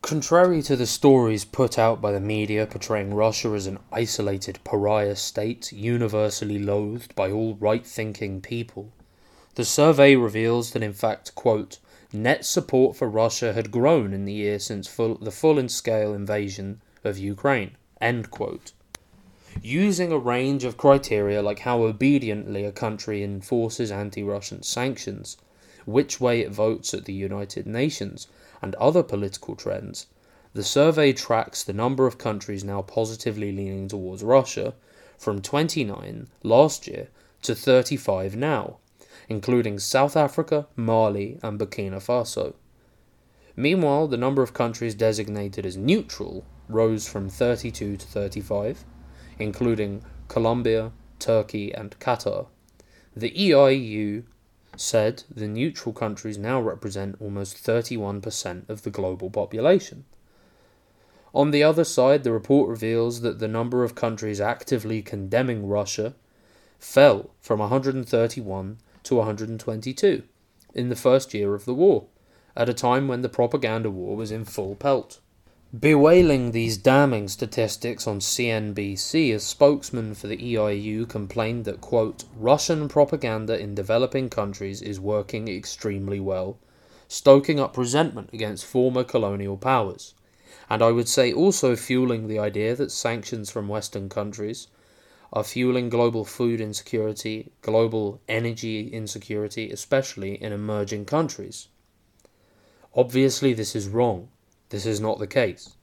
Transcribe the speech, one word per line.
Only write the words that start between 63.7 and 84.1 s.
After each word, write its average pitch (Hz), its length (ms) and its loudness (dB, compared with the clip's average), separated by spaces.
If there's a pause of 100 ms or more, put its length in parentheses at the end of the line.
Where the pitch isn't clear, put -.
of 117 120 -4
countries 110 440 -4
actively 110 640 -2
condemning 104 640 -2
Russia 104 480 -2 (640)
fell 135 520 6 (100)
from 107 180 0
a 104 80 0
hundred 131 280 0
and 123 120 -6
thirty-one 110 720 -2 (260)
to 123 160 2
a 107 60 2
hundred 110 240 -6
and 113 100 -8
twenty-two 123 640 0 (500)
in 123 140 -4
the 123 80 -2
first 131 380 2
year 101 200 0
of 104 120 -6
the 123 80 -4
war, 151 320 4 (500)
at 117 140 0
a 120 40 0
time 131 360 2
when 123 140 -2
the 123 60 -2
propaganda 117 600 0
war 95 260 -6
was 107 160 -6
in 110 140 -8
full 98 300 -8
pelt. - 440 0 (600)
Bewailing 147 720 8
these 113 260 0
damning 131 520 6
statistics 113 760 -4
on 104 140 -2
C 120 300 -2
N 107 240 -2
B 101 240 -4
C, 156 340 2
a 107 80 0
spokesman 127 760 2
for 101 140 -12
the 113 180 -8
E 117 120 -2
I 107 140 2
U 107 340 -4
complained 110 580 -4
that, 107 160 -6
quote, - 460 -2 (120)
"Russian 147 520 2
propaganda 113 680 2
in 101 160 -6
developing 117 560 0